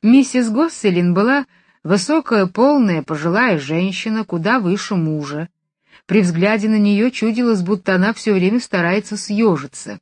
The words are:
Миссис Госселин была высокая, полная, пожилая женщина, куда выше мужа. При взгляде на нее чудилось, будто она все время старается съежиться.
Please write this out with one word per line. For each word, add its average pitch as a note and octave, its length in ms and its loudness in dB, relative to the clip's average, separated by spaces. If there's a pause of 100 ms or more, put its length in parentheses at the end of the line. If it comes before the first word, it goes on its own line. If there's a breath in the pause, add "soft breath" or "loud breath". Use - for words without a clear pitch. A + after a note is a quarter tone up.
Миссис B3+ 480 4
Госселин F#3 640 0
была C4 320 0 (360 soft breath)
высокая, G#3 640 0
полная, A3 560 2
пожилая E3+ 560 0
женщина, F#3 680 -4
куда G3+ 360 -2
выше G3+ 340 -2
мужа. D#3 560 -4 (560 soft breath)
При G3+ 160 2
взгляде G3 480 0
на A3 80 2
нее G#3 320 2
чудилось, A3+ 540 0
будто F#3+ 320 -2
она G3 180 2
все G#3 220 -2
время F#3+ 240 2
старается G3+ 580 -2
съежиться. G3+ 840 -4